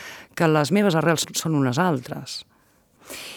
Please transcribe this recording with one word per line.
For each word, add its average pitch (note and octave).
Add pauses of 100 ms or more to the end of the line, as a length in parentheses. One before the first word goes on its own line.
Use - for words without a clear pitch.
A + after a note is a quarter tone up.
(360)
que E3+
les D3+
meves G3+
arrels D#3+ (120)
són D#3+
unes C3
altres. C#3+ (960)